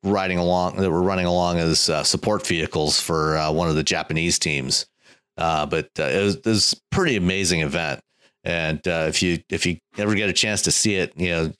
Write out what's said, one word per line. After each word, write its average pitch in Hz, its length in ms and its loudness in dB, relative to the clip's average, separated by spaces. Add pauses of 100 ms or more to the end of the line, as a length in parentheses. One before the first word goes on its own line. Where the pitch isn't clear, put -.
riding 95 360 0
along, 90 380 2
that 95 140 2
were 85 120 2
running 92 240 2
along 87 320 2
as, 82 300 2
uh, 78 160 0
support - 420 0
vehicles 78 540 0
for, 78 360 0
uh, 78 140 0
one 82 180 2
of 78 60 2
the 78 80 2
Japanese 80 560 -2
teams. 69 480 -2 (500)
Uh, 80 300 0
but, 78 320 -2
uh, 78 60 0
it 73 180 2
was, 101 140 0
it - 100 -12
was 110 260 2
a - 220 -10
pretty 170 220 2
amazing 90 440 0
event. 76 400 -2 (440)
And, 80 420 -2
uh, 82 220 0
if 78 140 -2
you, 87 160 2 (100)
if - 180 -2
you 85 120 -2 (200)
ever 104 160 0
get 104 140 0
a 92 40 0
chance 104 300 0
to - 100 2
see 107 240 2
it, 92 200 -2
you 90 140 -2
know, 82 120 0
you 80 180 -2